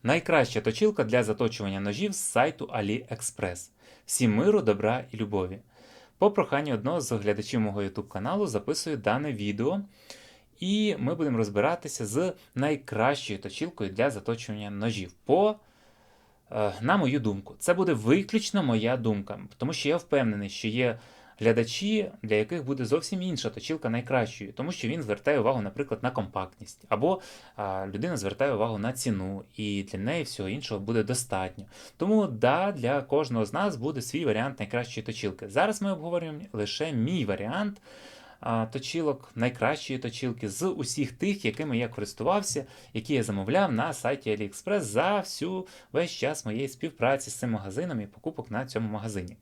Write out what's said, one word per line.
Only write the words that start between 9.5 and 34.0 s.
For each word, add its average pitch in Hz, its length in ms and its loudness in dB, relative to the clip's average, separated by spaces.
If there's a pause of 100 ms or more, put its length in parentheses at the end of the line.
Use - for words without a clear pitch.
І 208 400 2
ми 139 160 0
будемо 147 220 0
розбиратися 113 680 0
з 151 280 0 (220)
найкращою 131 840 0
точилкою 110 500 -6
для 117 200 2
заточування 104 600 -4
ножів. 101 440 -2 (120)
По, 202 300 6 (960)
е, 104 300 2
на 160 160 4
мою 143 220 4
думку, 104 400 -2
це 175 140 2
буде 180 200 4
виключно 185 720 4
моя 117 340 4
думка, 104 420 -2 (180)
тому 143 160 -2
що - 160 0
я 170 80 4
впевнений, 110 520 2
що - 180 -6
є 117 320 2 (400)
глядачі, 117 720 2 (100)
для 107 140 2
яких 123 300 0
буде 131 200 -2
зовсім 165 360 0
інша 170 280 -2
точилка 143 400 -4
найкращою, 117 640 -2
тому 151 180 -6
що 147 160 -4
він 151 160 -2
звертає 117 360 2
увагу, 120 220 2
наприклад, 104 420 -4
на 127 80 0
компактність, - 800 -8
або, 151 320 2 (340)
а, 98 320 -4
людина 123 300 -4
звертає 101 360 0
увагу 110 240 0
на 113 160 -2
ціну, 98 500 -2 (120)
і 101 280 -2
для 98 160 -8
неї 143 240 -2
всього 95 260 -6
іншого 113 300 -4
буде 110 240 0
достатньо. 101 640 -4 (320)
Тому, 202 300 4
да, 139 440 4
для 135 300 0
кожного 123 440 2
з 110 80 -8
нас 180 220 0
буде 127 260 -4